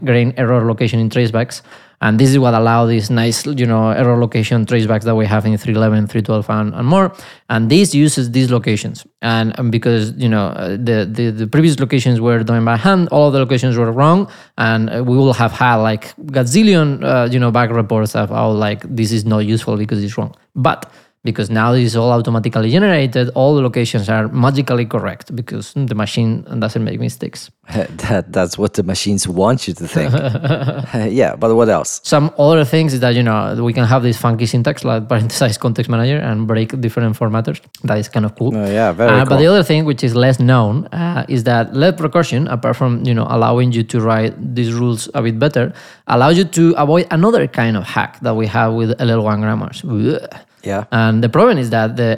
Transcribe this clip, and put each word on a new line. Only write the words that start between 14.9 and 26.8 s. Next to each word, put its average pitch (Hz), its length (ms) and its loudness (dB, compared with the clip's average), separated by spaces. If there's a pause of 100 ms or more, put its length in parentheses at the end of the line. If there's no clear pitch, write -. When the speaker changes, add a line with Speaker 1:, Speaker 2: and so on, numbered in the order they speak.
Speaker 1:
uh, 117 120 -4
we 123 140 2
will 135 160 4
have 113 200 0
had, 123 240 2
like, 110 360 -2 (140)
gazillion, 147 760 2
uh, 131 280 2
you 127 80 2
know, 120 100 2
bug 117 220 2
reports 110 440 -2
of, 107 160 -2
"Oh, 113 200 0
like, 104 340 -2 (100)
this 110 160 0
is 107 140 -2
not 110 140 2
useful 110 380 -2
because 107 260 -2
it's 101 120 -8
wrong." 110 200 -6 (180)
But - 380 -2 (340)
because 107 240 -4
now 113 240 0
this 127 100 2
is 113 120 0
all 117 160 0
automatically 113 580 -2
generated, 135 640 0
all 135 220 4
the 143 60 2
locations 117 480 -2
are 110 180 0
magically 127 580 0
correct 107 500 -8
because 110 380 -10
the 127 220 -4
machine 113 500 -2 (140)
doesn't 113 240 -4